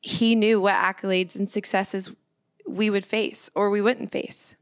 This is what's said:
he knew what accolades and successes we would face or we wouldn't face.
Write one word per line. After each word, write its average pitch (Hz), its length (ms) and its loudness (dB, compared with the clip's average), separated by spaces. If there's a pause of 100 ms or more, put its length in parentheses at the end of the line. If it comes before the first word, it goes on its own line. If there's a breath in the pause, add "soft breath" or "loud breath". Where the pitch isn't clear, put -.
he 226 340 2
knew 220 240 4
what 196 160 4
accolades 185 600 0
and 196 140 -2
successes 196 600 -2 (560)
we 214 220 0
would 202 160 0
face - 500 -4
or 202 140 2
we 202 140 2
wouldn't 233 280 0
face. - 520 -8